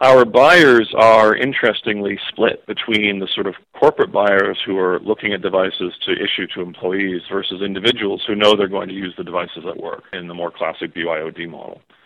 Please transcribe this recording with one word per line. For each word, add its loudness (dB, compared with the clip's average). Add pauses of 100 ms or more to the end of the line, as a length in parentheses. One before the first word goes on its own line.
Our 8
buyers 6
are 6
interestingly -4
split -2
between -2
the -6
sort -4
of -8 (160)
corporate 2
buyers 2
who -4
are 0
looking -4
at -6
devices -2 (140)
to -4
issue -4
to -8
employees -6
versus -8
individuals -4
who -4
know 4
they're 0
going -8
to -12
use -10
the -12
devices -8
at -10
work -12
in -12
the -16
more -8
classic -8
B -8
Y -4
O -8
D -12
model. -18 (260)